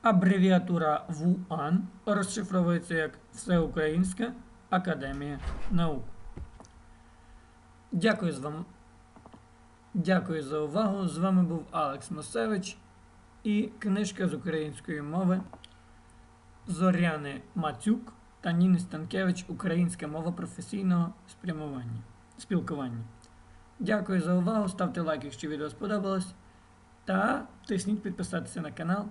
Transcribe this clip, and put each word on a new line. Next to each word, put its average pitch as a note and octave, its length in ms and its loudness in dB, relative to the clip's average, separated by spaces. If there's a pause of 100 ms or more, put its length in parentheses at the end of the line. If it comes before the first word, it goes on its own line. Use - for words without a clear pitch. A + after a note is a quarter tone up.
Абревіатура F3+ 1040 6
вуан E3 800 0 (180)
розшифровується F#3 880 0
як D#3 240 -2 (140)
Всеукраїнська E3+ 1000 0 (380)
академія C#3+ 680 -2 (300)
наук. D#3+ 340 2 (1900)
Дякую F3 400 2
з C3+ 60 -6
вам-, D3+ 260 -6 (1300)
дякую E3+ 480 2
за C#3+ 160 -4
увагу. F#3+ 500 0
З D3+ 100 -4
вами F#3 240 4
був E3 280 0
Алекс C#3+ 400 -4
Мосевич G3 680 -4 (640)
і G#3+ 360 0
книжка G3 500 0
з D3 60 -2
української D3+ 680 -4
мови F3+ 380 2 (1300)
Зоряни E3+ 680 2 (140)
Мацюк F#3 580 -2 (280)
та F3 120 -2
Ніни F3+ 260 6
Станкевич F3+ 680 -2
«Українська E3+ 580 0
мова D#3+ 260 -4
професійного F3+ 800 0 (160)
спрямування, C3+ 720 -8 (360)
спілкування». C3+ 680 -4 (760)
Дякую G3 420 2
за E3+ 140 2
увагу, G3+ 340 4
ставте F3+ 320 -2
лайк, D#3 240 0
якщо D3 240 -8
відео D3+ 220 -4
сподобалось, F#3+ 640 -2 (680)
та G3+ 440 0 (200)
тисніть G3+ 340 0
підписатися F3+ 580 -6
на D3+ 120 -6
канал F#3+ 380 -2